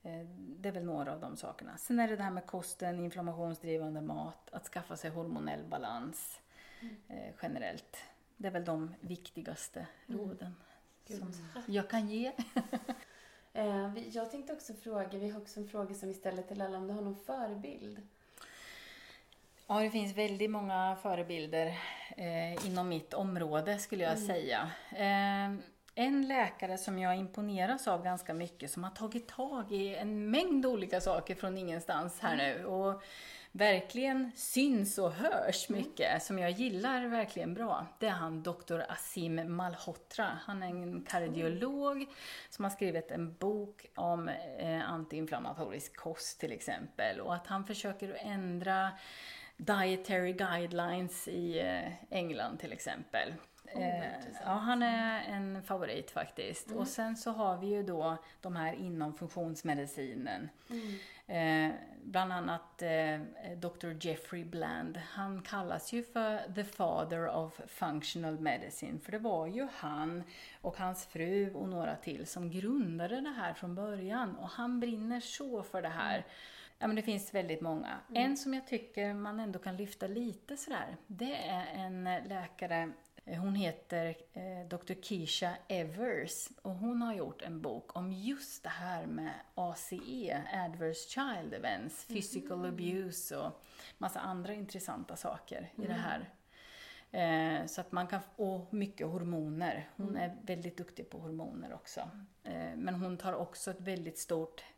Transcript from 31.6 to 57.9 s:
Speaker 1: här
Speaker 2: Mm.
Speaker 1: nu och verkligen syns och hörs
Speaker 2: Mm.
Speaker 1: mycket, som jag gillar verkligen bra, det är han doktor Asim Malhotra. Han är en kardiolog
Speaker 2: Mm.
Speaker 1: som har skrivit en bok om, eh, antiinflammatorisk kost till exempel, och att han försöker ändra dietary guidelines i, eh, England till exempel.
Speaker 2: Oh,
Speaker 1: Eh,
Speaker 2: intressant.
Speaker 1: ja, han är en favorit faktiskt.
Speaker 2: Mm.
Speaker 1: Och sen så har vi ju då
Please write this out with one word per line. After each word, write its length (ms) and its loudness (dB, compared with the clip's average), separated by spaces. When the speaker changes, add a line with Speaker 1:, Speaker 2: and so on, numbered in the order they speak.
Speaker 1:
här 140 4
Speaker 2:
Mm. 280 4
Speaker 1:
nu 40 -4
och 380 2
verkligen 840 6
syns 600 6
och 140 6
hörs 580 4
Speaker 2:
Mm. 120 4
Speaker 1:
mycket, 420 4
som 160 0
jag 120 4
gillar 540 2
verkligen 480 0
bra, 320 0
det 80 2
är 40 4
han 320 0
doktor 460 0
Asim 640 0
Malhotra. 720 -2
Han 180 -4
är 40 -2
en 420 -4
kardiolog 880 2
Speaker 2:
Mm. 120 -4
Speaker 1:
som 160 -2
har 60 2
skrivit 400 0
en 220 -2
bok 520 0
om, 340 2
eh, 340 0
antiinflammatorisk 1040 -2
kost 440 -6
till 120 -2
exempel, 720 0
och 140 0
att 120 -6
han 180 0
försöker 560 -4
ändra 680 2
dietary 760 4
guidelines 960 2
i, 320 0
eh, 320 2
England 420 0
till 140 -6
exempel. 600 -2
Speaker 2:
Oh, 100 -2
Speaker 1:
Eh, 320 0
Speaker 2:
intressant. 300 -10
Speaker 1:
ja, 60 2
han 320 4
är 400 4
en 400 -2
favorit 480 -2
faktiskt. 560 -4
Speaker 2:
Mm. 120 -2
Speaker 1:
Och 80 2
sen 300 0
så 140 -2
har 260 4
vi 100 -2
ju 160 2
då 340 2